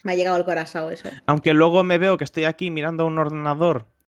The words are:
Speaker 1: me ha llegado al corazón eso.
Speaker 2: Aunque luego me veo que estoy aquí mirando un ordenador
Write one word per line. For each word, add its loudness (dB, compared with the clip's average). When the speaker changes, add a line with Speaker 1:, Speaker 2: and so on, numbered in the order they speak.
Speaker 1:
me -4
ha 0
llegado 0
al 0
corazón -6
eso. -14
Speaker 2:
Aunque 2
luego 6
me 2
veo 2
que -4
estoy -4
aquí -4
mirando -4
un -2
ordenador -2